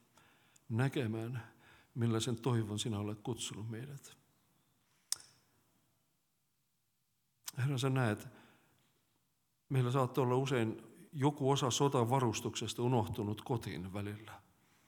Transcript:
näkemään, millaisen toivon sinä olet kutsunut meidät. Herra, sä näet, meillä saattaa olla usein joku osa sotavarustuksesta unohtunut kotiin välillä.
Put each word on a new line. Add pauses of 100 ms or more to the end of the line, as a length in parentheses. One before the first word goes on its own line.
(680)
näkemään, (520)
millaisen
toivon
sinä
olet
kutsunut
meidät. (3500)
Herra,
sä
näet, (1400)
meillä
saattaa
olla
usein (300)
joku
osa
sotavarustuksesta
unohtunut
kotiin
välillä. (440)